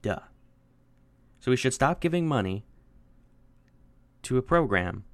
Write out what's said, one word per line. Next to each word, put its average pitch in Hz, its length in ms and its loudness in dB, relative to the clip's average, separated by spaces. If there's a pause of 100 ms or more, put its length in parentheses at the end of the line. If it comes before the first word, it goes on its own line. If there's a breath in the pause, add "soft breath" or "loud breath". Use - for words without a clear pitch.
Duh. 101 180 -4 (1200)
So 127 120 -2
we 123 60 4
should 127 160 0
stop 156 280 0
giving 170 260 0
money 104 380 -2 (1600)
to 127 140 0
a 127 40 4
program 101 640 0 (100)